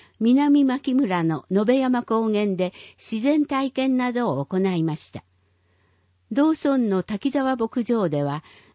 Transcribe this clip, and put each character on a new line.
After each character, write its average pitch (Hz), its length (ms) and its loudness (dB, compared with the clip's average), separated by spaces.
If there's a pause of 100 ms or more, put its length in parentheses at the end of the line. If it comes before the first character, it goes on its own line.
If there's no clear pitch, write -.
(200)
南 285 440 4
牧 269 300 0
村 190 300 0
の 160 280 -2
延 214 280 2
山 254 240 0
高 220 280 0
原 208 240 0
で 180 160 -2 (260)
自 - 240 -6
然 294 240 2
体 269 260 -4
験 262 260 0
な 247 160 -2
ど 220 260 -2
を 139 60 -4
行 185 140 -4
い 185 240 0
ま 156 120 -2
し - 160 -18
た。 - 120 -16 (1080)
同 285 180 4
村 285 280 0
の 202 240 0
滝 214 300 -6
沢 262 240 -2
牧 233 280 -4
場 220 240 0
で 147 140 -2
は、 143 220 -4 (320)